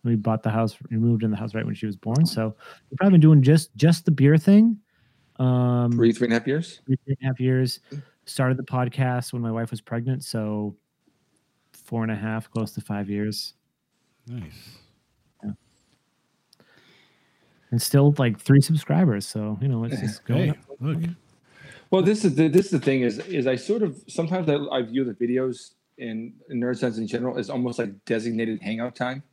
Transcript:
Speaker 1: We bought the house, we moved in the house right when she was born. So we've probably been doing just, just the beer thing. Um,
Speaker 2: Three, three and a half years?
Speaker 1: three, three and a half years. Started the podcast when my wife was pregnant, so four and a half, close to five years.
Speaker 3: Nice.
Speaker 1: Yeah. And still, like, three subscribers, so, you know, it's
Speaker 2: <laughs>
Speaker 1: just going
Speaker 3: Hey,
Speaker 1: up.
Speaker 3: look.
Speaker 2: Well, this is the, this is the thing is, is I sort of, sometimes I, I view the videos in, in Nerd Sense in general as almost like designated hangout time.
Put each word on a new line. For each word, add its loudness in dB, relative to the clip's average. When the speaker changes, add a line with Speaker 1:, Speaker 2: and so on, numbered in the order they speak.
Speaker 1:
We 0
bought -2
the -2
house, -2
we -2
moved 2
in 0
the -2
house -8
right -4
when -6
she -8
was -6
born. 0
So -4
we've -12
probably 4
been 8
doing 8
just, 4
just 2
the 0
beer 6
thing. 6
Um, 2
Speaker 2:
Three, 4
three 0
and 0
a 2
half -4
years? -4
Speaker 1:
three, 0
three -4
and -12
a -2
half -6
years. 0
Started -2
the -10
podcast -4
when -6
my -4
wife -6
was -10
pregnant, -6
so -6
four -8
and -2
a -4
half, -6
close -6
to -10
five -6
years. -6
Speaker 3:
Nice. -12
Speaker 1:
Yeah. -10
And 0
still, 4
like, 0
three 6
subscribers, 2
so, -6
you -2
know, -2
it's -6
Speaker 2:
<laughs> -
Speaker 1:
just -6
going 0
Speaker 3:
Hey, 0
Speaker 1:
up. -6
Speaker 3:
look. -4
Speaker 2:
Well, 4
this 2
is 2
the, 4
this 2
is -14
the 0
thing 0
is, -2
is -4
I 0
sort -2
of, -4
sometimes -4
I, 2
I -4
view -4
the -6
videos -4
in, -10
in -6
Nerd -2
Sense -2
in -4
general -4
as -8
almost -4
like -6
designated -4
hangout -8
time. -8